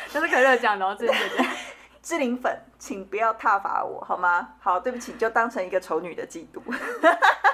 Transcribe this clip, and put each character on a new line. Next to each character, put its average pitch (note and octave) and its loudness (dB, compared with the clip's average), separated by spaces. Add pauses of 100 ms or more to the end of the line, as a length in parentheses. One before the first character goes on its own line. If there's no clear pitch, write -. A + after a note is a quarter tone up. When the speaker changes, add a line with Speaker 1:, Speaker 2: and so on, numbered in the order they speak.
(100)
Speaker 1:
就 D4 -2
是 E4 2
可 C#4+ 2
乐 C4 6
讲 A3+ 2
的 F#3+ -2
哦， F#3+ 0
志 A#3 -2
玲 A3+ 4
姐 - 0
姐。 - 0 (220)
Speaker 2:
<laughs> - -20
志 E4+ -2
玲 B3 0
粉， A#3+ -4 (180)
请 G3 -10
不 - -8
要 A3 2
挞 G3+ 2
伐 - -2
我， - -8
好 - -4
吗？ F3 0
好， F#3 0
对 - -2
不 A#3+ -6
起， A#3+ -12
就 A3+ 0
当 A#3 2
成 G#3 -6
一 F3+ -10
个 F#3 0
丑 D#3+ -2
女 E3+ -8
的 D#3 -10
嫉 - -14
妒。 - -14 (920)